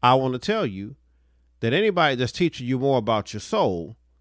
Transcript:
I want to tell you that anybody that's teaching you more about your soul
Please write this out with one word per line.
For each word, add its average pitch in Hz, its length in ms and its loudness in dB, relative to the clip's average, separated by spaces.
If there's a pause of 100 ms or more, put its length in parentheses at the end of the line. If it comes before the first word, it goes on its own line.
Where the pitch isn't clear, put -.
I 123 120 6
want 131 200 2
to 127 60 -6
tell 208 260 -2
you 104 300 -8 (640)
that 117 140 0
anybody 170 420 2
that's 123 160 -2
teaching 151 360 -2
you 127 120 0
more 135 180 2
about 110 360 -2
your 107 80 -8
soul 107 560 -2 (240)